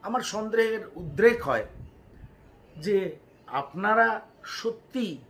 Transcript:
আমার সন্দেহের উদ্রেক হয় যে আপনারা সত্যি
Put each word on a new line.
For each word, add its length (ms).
আমার 200
সন্দেহের 580
উদ্রেক 480
হয় 220
যে 380
আপনারা 760
সত্যি 760